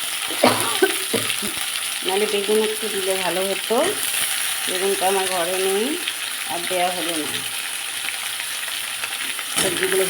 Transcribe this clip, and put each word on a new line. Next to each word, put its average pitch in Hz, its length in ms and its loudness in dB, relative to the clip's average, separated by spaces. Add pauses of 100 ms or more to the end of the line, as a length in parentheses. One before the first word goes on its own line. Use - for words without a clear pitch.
(2000)
নাহলে 196 280 2
বেগুন 208 340 4
একটু 214 260 -2
দিলে 190 200 2 (120)
ভালো 175 240 2
হতো, 196 260 0 (920)
বেগুনটা 190 440 2
আমার 190 220 2
ঘরে 180 220 0 (100)
নেই 196 200 2 (680)
আর 175 80 -2 (100)
দেয়া 180 260 2
হলো 170 260 -2
না। 143 60 -2 (2250)
সবজিগুলো 185 500 2